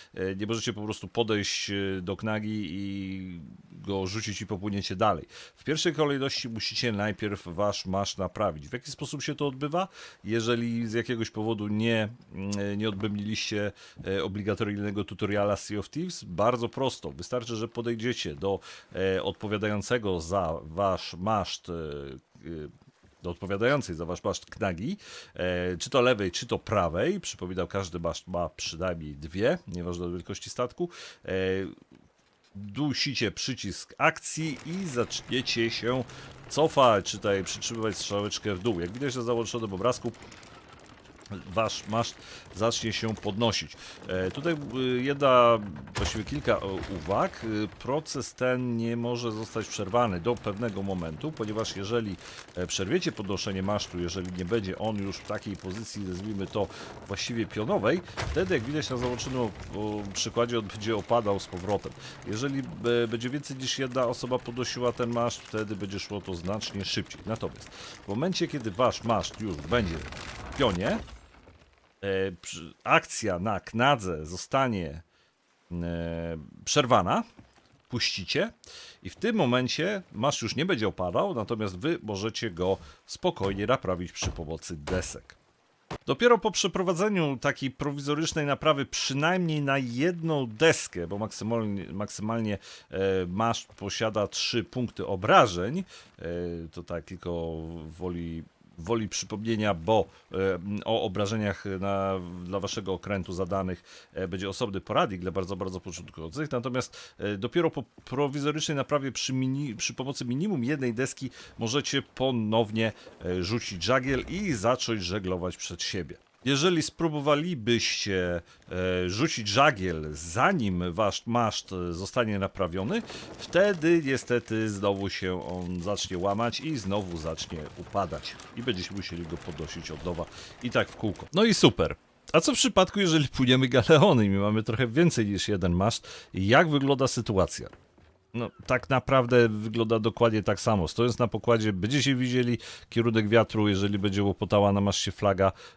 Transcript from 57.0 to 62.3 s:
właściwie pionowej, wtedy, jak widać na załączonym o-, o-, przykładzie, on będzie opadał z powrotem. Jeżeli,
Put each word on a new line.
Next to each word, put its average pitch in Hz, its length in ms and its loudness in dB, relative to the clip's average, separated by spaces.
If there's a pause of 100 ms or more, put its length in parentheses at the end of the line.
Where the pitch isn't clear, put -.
właściwie 110 400 -4
pionowej, 107 540 0 (160)
wtedy, 185 380 0
jak 123 80 2
widać 143 280 -4
na 127 60 -2
załączonym 123 440 -2
o-, 113 100 0 (240)
o-, 104 280 -4 (100)
przykładzie, 117 460 0
on 104 80 -2
będzie 107 300 -2
opadał 104 440 2
z - 60 -8
powrotem. 92 460 -2 (340)
Jeżeli, 135 360 -2 (420)